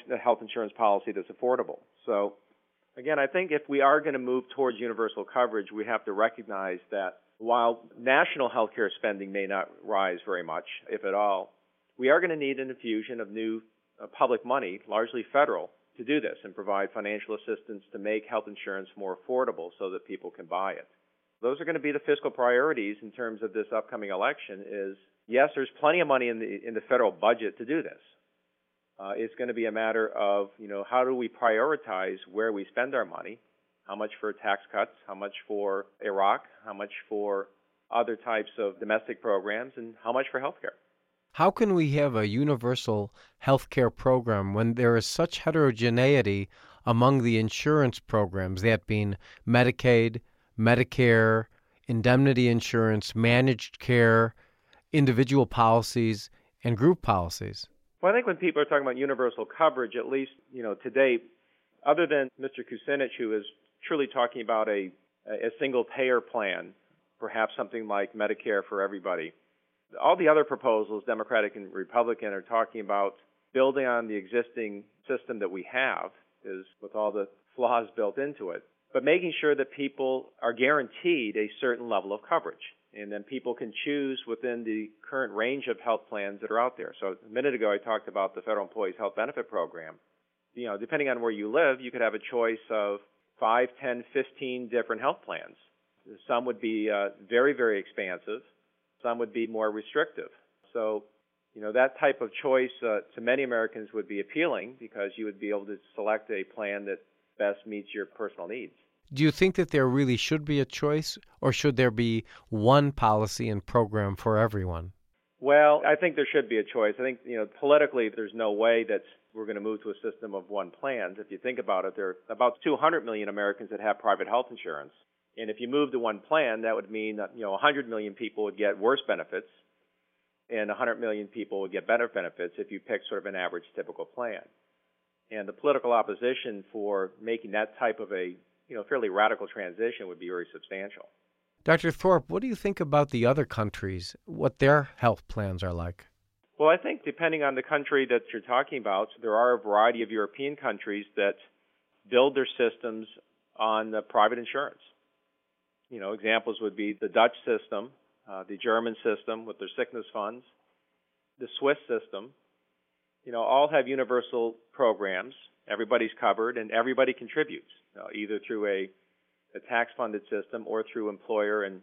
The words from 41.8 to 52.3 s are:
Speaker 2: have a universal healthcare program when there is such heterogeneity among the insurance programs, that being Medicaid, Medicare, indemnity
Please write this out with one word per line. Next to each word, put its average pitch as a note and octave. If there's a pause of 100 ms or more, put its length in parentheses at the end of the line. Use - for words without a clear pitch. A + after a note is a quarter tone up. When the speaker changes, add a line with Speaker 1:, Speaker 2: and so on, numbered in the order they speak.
Speaker 2:
have C#3+
a G#2+
universal A#2+ (320)
healthcare C3
program A2+
when A2+
there A#2
is A2
such -
heterogeneity A#2+ (380)
among B2
the A2+
insurance C3+
programs, F#2+
that A2
being G#2 (300)
Medicaid, A#2+ (380)
Medicare, A2+ (420)
indemnity B2